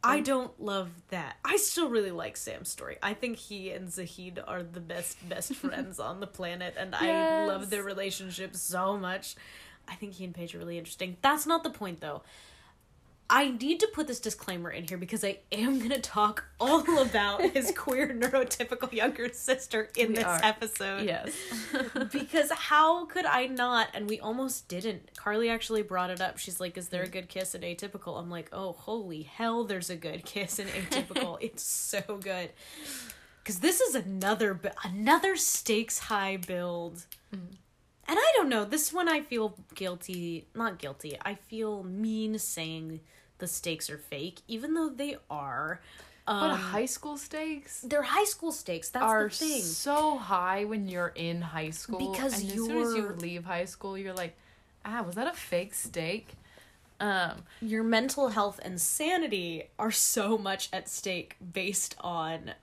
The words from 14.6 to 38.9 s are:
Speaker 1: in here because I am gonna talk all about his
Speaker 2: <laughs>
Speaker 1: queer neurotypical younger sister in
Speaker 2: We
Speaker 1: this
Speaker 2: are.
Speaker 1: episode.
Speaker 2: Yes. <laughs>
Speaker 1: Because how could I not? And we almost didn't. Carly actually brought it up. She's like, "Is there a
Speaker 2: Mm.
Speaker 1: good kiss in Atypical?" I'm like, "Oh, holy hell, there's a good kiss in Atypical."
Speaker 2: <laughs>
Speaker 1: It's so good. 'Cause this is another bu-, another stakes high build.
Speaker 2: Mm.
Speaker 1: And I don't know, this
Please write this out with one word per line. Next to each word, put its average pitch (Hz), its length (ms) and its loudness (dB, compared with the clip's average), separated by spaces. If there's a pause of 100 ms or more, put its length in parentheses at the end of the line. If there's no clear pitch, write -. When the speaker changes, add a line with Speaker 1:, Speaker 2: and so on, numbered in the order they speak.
Speaker 1:
in 165 160 -8
here 180 100 -6
because 180 240 -4
I 196 160 -2 (140)
am 240 260 2
gonna 240 220 0
talk 214 460 4 (120)
all 302 420 6
about 202 400 4 (120)
his 269 200 2
Speaker 2:
<laughs> - 40 0
Speaker 1:
queer 269 320 2
neurotypical 247 840 2
younger 240 400 2
sister 240 640 0
in 226 120 4
Speaker 2:
We 220 80 4
Speaker 1:
this 226 80 4
Speaker 2:
are. 175 180 4
Speaker 1:
episode. 208 640 2
Speaker 2:
Yes. - 260 -2 (400)
<laughs> 254 380 0
Speaker 1:
Because 294 400 2
how 320 560 6
could 359 200 -2
I 262 200 4
not? 247 480 2
And 208 160 -4
we 220 80 -2
almost 254 480 -4
didn't. 185 500 -6
Carly 214 320 2
actually 226 340 0
brought 185 280 0
it 180 100 -4
up. - 180 -2
She's - 200 -6
like, 180 180 -4
"Is 175 120 -8
there 180 160 -2
a - 20 -6
Speaker 2:
Mm. 180 60 -8
Speaker 1:
good 180 160 -6
kiss 185 260 -4
in 180 80 -6
Atypical?" 175 560 -6
I'm 175 120 -8
like, 170 220 -6
"Oh, 190 200 -6
holy 180 500 -6
hell, 226 400 0
there's 190 280 -2
a 180 60 -4
good 165 280 -8
kiss 202 340 -4
in 196 80 -4
Atypical." 254 720 -2
Speaker 2:
<laughs> - 20 -6
Speaker 1:
It's - 220 -6
so - 380 0 (200)
good. 180 300 -4 (920)
'Cause 185 160 -4
this 359 200 6
is 480 140 4
another 196 600 2
bu-, 180 160 -4 (120)
another 277 540 6
stakes - 640 2
high 196 360 0
build. 175 720 -4 (260)
Speaker 2:
Mm. 185 220 -12 (540)
Speaker 1:
And 320 100 6
I 622 160 10
don't 381 140 8
know, 220 160 4
this 277 280 0